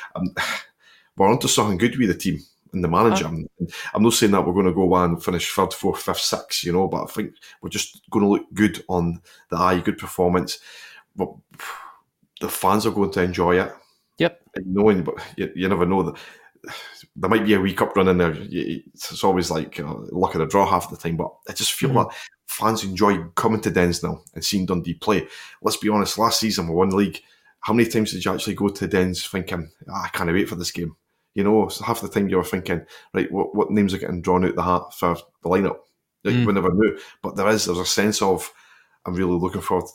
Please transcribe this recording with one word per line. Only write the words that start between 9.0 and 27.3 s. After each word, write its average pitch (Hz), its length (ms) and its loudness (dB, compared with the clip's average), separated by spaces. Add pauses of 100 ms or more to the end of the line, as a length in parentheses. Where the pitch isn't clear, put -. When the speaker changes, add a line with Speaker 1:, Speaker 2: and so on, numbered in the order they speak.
Speaker 1:
the 90 80 -4
eye, 90 240 2
good 101 160 -2
performance. 90 600 0 (540)
But 92 160 -4 (1080)
the - 100 -6
fans 101 360 2
are 110 60 2
going 98 200 0
to 95 120 0
enjoy 90 360 2
it. 95 140 -2 (440)
Speaker 2:
Yep. 165 240 0 (140)
Speaker 1:
And 95 180 -10
knowing, 101 300 4
but - 120 -4 (200)
you, - 200 -6
you 90 120 -2
never 90 180 2
know 95 180 2
that 80 120 -4 (1000)
there 92 140 -2
might 107 160 4
be 107 80 4
a 98 60 4
wee 95 140 0
cup - 220 0
run 95 120 4
in 90 100 6
there. 85 160 2
You, - 480 -6 (120)
it's - 300 -10
always 92 280 2
like, 80 280 -4
uh, 73 140 -8 (180)
luck 90 240 -2
of 82 40 -2
the 80 80 2
draw 98 180 4
half 90 240 0
the 85 80 -14
time, 85 200 -4
but 82 140 -4 (180)
I - 40 -12
just - 200 -4
feel - 160 -2
Speaker 2:
Mm-hmm. 131 80 2 (120)
Speaker 1:
that - 60 -16 (320)
fans 107 360 0
enjoy 98 400 2 (120)
coming 110 260 0
to 107 100 0
Dens 87 320 2
now 82 180 -6 (120)
and 82 100 -12
seeing 95 220 -2
Dundee 87 300 -2
play. - 320 -2 (340)
Let's 107 160 0
be 104 120 -2
honest, 104 280 0
last 113 220 2
season 101 280 -2
we 82 80 -2
won 95 140 4
the 92 60 0
league. 98 240 2 (420)